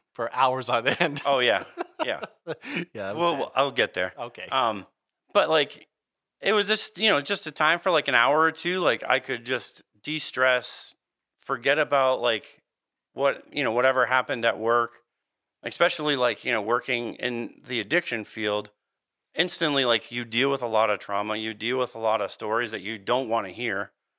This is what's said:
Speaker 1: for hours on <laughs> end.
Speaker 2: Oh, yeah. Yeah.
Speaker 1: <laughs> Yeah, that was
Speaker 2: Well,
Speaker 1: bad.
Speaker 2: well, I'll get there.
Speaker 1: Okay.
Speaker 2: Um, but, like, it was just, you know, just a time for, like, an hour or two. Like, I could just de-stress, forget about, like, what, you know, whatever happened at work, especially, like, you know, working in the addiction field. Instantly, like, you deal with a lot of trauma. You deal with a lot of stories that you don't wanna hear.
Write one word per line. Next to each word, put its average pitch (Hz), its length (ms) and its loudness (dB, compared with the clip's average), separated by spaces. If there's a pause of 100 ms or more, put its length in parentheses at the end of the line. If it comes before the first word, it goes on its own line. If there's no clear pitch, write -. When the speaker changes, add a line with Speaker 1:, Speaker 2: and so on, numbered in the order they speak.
(140)
Speaker 1:
for 117 200 -6
hours 131 360 2
on 120 180 2
<laughs> 127 120 0
end. 147 260 0
Speaker 2:
Oh, 139 140 2
yeah. 117 240 2 (400)
Yeah. 113 180 -4 (240)
Speaker 1:
<laughs> - 0 -
Yeah, 165 80 -6 (400)
that 101 220 -6
was 160 60 -2
Speaker 2:
Well, 170 120 2
Speaker 1:
bad. 143 60 -4
Speaker 2:
well, - 160 -6
I'll 135 160 2
get 120 220 0
there. 92 240 -4
Speaker 1:
Okay. 110 340 -12
Speaker 2:
Um, 113 340 0 (480)
but, 180 160 4
like, 147 380 0 (540)
it 226 120 2
was 208 140 2
just, - 300 -4
you 214 120 2
know, 147 120 4
just 185 260 -6
a 151 40 -10
time 160 280 2
for, 190 120 0
like, 147 160 2
an 135 80 2
hour 131 240 6
or 160 120 4
two. 180 300 -4
Like, 123 260 2
I 127 120 2
could 120 260 -6
just 123 360 -6 (220)
de-stress, 127 920 -2 (460)
forget 139 400 0
about, 135 420 2
like, 117 400 -2 (520)
what, 135 380 0
you 143 120 -2
know, 117 80 2
whatever 127 340 4
happened 123 400 0
at 107 140 2
work, 117 420 0 (640)
especially, 151 520 0
like, 123 300 0
you 131 60 -2
know, 113 100 0
working 120 540 -2
in 120 520 -6
the 120 120 -4
addiction 113 460 -2
field. 107 440 -4 (640)
Instantly, 151 500 0
like, 117 260 0
you 120 140 -6
deal 120 260 0
with 127 100 -2
a 120 60 -4
lot 110 240 2
of 101 80 -2
trauma. 104 380 -4
You 110 180 -6
deal 113 240 -4
with 123 160 -2
a 117 40 -10
lot 110 220 0
of 98 100 -4
stories 113 400 -4
that 104 100 -6
you 107 180 -8
don't 120 300 0
wanna 107 200 0
hear. 101 420 -6 (280)